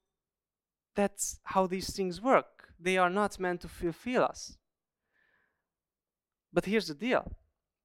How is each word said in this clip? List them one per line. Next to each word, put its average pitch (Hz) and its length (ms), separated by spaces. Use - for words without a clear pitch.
that's - 500
how 190 220
these 185 300
things 185 240
work. 220 580
They 185 200
are 180 120
not 196 280
meant 180 240
to 175 60
fulfill 180 560
us. - 340
But 170 140
here's 196 220
the 151 60
deal. 208 420